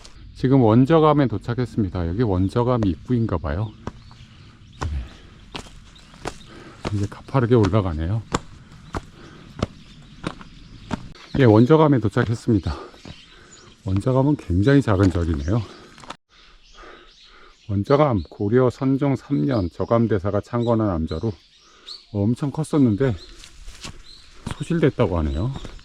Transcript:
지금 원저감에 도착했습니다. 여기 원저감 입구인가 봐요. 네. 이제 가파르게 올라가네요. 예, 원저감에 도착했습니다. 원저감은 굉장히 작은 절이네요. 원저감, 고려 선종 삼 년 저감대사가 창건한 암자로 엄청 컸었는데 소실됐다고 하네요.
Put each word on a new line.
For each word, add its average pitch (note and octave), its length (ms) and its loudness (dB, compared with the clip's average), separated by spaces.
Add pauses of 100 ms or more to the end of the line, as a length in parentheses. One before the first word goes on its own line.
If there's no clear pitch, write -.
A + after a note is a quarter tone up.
(360)
지금 C3+ 260 2
원저감에 C#3+ 640 4
도착했습니다. G#2+ 800 -4
여기 F2+ 160 -2
원저감 A2+ 640 0
입구인가 G#2 540 -2
봐요. E2+ 340 -6 (1080)
네. - 80 -6 (2000)
이제 G2+ 140 -2
가파르게 B2 480 0
올라가네요. F#2+ 680 0 (3250)
예, C3+ 40 4
원저감에 C3 540 6
도착했습니다. A2 760 -2 (1080)
원저감은 C3 520 0
굉장히 G#2 460 2
작은 G2 280 2
절이네요. E2+ 520 -2 (2000)
원저감, G#2+ 600 0
고려 A#2+ 420 0
선종 C3+ 460 -2
삼 D3 300 -4
년 A2 240 -2
저감대사가 G2+ 680 0
창건한 A2+ 500 -2
암자로 E2 420 -4 (800)
엄청 A2+ 380 -2
컸었는데 B2+ 680 0 (1400)
소실됐다고 C#3+ 640 0
하네요. D#2+ 340 -2 (320)